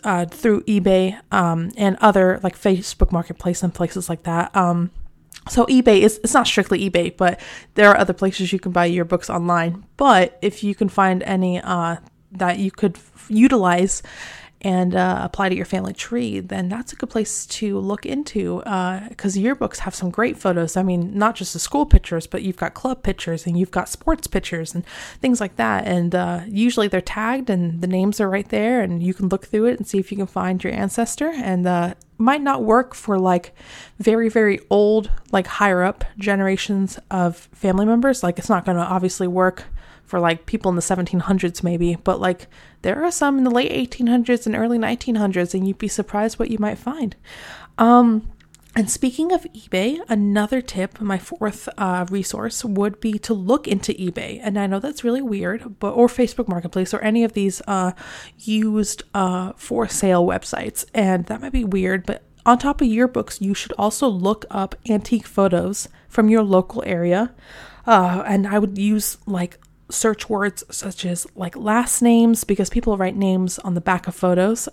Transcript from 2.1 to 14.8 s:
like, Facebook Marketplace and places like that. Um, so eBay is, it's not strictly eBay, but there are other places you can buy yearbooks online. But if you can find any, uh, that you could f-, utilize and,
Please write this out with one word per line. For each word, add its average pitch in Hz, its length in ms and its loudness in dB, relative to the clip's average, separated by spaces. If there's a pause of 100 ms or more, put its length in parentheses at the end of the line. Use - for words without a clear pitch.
like, 185 140 -2
Facebook - 540 0
Marketplace 175 540 -4
and 175 100 -2
places 175 340 -6
like 165 140 -8
that. 170 340 -4
Um, 175 340 2 (580)
so 233 180 2
eBay 240 360 6
is, 220 200 4
it's - 120 0
not - 120 4
strictly 196 420 0
eBay, 175 280 0
but 175 240 2 (340)
there 208 140 10
are 202 80 10
other 190 160 2
places 190 400 -2
you 190 80 0
can 185 120 -6
buy 175 160 4
yearbooks 175 460 -2
online. 175 500 0 (120)
But 202 460 4
if 208 200 -4
you 202 120 -2
can 202 140 0
find 190 360 2
any, 185 360 0
uh, 170 360 -4 (340)
that 185 280 -2
you 190 120 -2
could 190 260 -2
f-, - 320 -20
utilize 202 720 4 (600)
and, 180 320 0